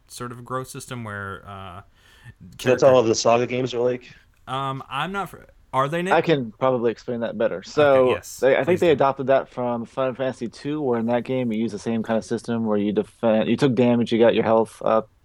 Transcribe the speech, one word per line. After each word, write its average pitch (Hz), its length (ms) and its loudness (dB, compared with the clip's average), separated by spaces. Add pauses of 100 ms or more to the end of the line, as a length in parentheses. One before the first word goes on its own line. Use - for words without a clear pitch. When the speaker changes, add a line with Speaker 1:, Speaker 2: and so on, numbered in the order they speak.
Speaker 1:
sort 123 240 -12
of 120 100 -16
growth 131 260 -8
system 127 360 -12
where, 101 420 -10
uh, 95 360 -16 (580)
Speaker 2:
That's 90 220 -20
Speaker 1:
character 127 240 4
Speaker 2:
all 131 120 8
of 117 60 4
the 110 100 2
Saga 120 320 2
games 123 280 -6
are 117 60 -4
like? 123 300 -4 (360)
Speaker 1:
Um, 135 420 -8
I'm 151 240 -6
not 196 160 -6
fr-, - 120 -20 (340)
are 135 120 2
they, 170 140 -4
Nick? 180 140 0
Speaker 3:
I 160 80 4
can 139 300 0
probably 123 400 0
explain 117 280 -8
that 104 160 -6
better. 107 200 0
Speaker 1:
Okay, - 140 -14
Speaker 3:
So 135 380 4
Speaker 1:
yes, - 300 -4
Speaker 3:
they, 131 160 4
I 135 100 2
think 175 140 2
Speaker 1:
please - 20 -10
Speaker 3:
they 180 60 2
Speaker 1:
do. 160 60 6
Speaker 3:
adopted 135 340 0
that 127 240 2
from 120 340 -4
Final 131 300 -4
Fantasy 123 340 -6
two, 151 320 -8
where 120 180 0
in 113 80 -2
that 120 180 0
game 127 280 -2
you 107 80 -2
use 113 120 -2
the 104 60 -8
same 113 240 -4
kind 113 140 -2
of 104 80 -2
system 117 400 -4
where 107 140 0
you 101 160 -2
defen-, 107 540 0
you 117 100 2
took 135 160 2
damage, 120 380 2
you 113 60 2
got 113 160 6
your 107 100 2
health 113 380 0
up, 110 280 0 (140)